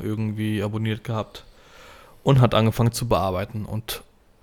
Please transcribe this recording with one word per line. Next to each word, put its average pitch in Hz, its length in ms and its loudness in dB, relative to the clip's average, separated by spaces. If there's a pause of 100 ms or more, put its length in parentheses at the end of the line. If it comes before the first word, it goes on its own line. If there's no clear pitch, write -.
irgendwie 107 600 -4
abonniert 110 420 -4
gehabt - 400 -8 (800)
und 135 160 6
hat 120 140 6
angefangen 113 380 4
zu - 140 -4
bearbeiten 98 600 -2
und - 360 -8 (400)